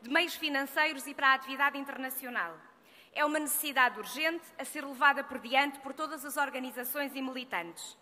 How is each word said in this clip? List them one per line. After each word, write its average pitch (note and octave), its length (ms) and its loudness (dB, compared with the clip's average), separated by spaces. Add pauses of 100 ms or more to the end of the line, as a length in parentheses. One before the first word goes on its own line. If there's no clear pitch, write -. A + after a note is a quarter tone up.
de A3+ 80 -14
meios E4 260 2
financeiros C#4+ 720 0
e C#4+ 60 -10
para C#4 160 4
a C4+ 60 8
atividade C4+ 420 0
internacional. C4 760 -4 (600)
É D4+ 100 2
uma D4+ 160 2
necessidade C4 580 2
urgente D#4 480 -2 (140)
a C4+ 60 -6
ser D4 180 -8
levada C#4 400 4
por B3+ 160 -8
diante C4+ 400 2
por C4+ 140 -10
todas D4+ 320 -6
as C#4+ 100 -8
organizações B3+ 800 -2
e C4+ 60 -4
militantes. B3 800 -6